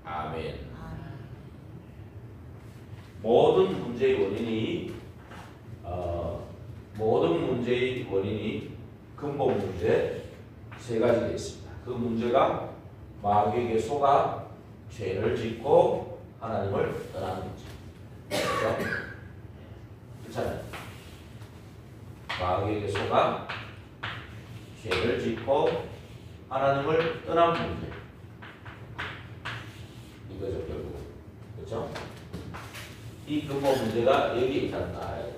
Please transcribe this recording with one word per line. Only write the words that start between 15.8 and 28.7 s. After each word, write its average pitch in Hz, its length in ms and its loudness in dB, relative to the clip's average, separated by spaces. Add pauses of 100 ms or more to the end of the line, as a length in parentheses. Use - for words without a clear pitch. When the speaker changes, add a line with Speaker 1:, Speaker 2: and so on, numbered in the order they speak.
Speaker 1:
하나님을 104 720 0
떠난 - 300 -4
문제. - 240 -8 (640)
그렇죠? - 480 2 (1500)
그렇잖아요. - 380 -4 (1800)
마귀에게 104 480 2
속아 - 600 2 (1300)
죄를 117 380 2
짓고 117 500 4 (800)
하나님을 139 800 4
떠난 165 440 6
문제. - 220 -4 (2500)